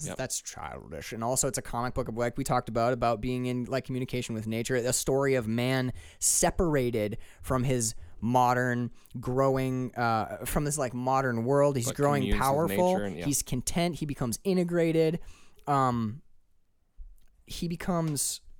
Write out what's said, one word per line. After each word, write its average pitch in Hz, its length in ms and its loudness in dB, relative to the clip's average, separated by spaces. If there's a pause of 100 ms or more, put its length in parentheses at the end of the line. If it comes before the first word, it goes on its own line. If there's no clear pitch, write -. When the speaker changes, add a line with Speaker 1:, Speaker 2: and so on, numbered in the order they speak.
Speaker 1:
Yep. - 160 -8
Speaker 2:
That's - 240 -6
childish. 69 720 -12
And 113 100 -6
also 131 240 2
it's 127 120 -4
a - 20 -10
comic 120 320 -4
book, 120 200 -4
like 120 240 -2
we 139 60 -2
talked 123 240 0
about, 117 260 2
about 117 280 0
being 127 240 -2
in, 123 200 -2
like, 127 200 -4
communication 123 480 -4
with 110 140 -4
nature, 113 280 -2
a 123 160 0
story 135 440 2
of 113 120 0
man 123 460 0 (260)
separated 127 1000 2 (240)
from 127 200 2
his 123 300 0 (280)
modern 123 680 4 (300)
growing, 131 760 0
uh, 110 500 0
from 151 200 0
this, 143 140 -2
like, 123 160 -2
modern 127 500 2
world. 143 320 4
He's 120 80 -2
Speaker 1:
But 131 100 -2
Speaker 2:
growing 143 280 4
Speaker 1:
communes - 160 4
with - 20 2
Speaker 2:
powerful. 170 520 4
Speaker 1:
nature 196 120 0
and, - 120 -6
yeah. 87 80 -4
Speaker 2:
He's 139 180 0
content. 170 540 -2
He 156 100 -4
becomes 131 360 -4
integrated. 170 760 2 (480)
Um, 127 540 2 (1200)
he - 220 -6
becomes, 165 720 -2 (180)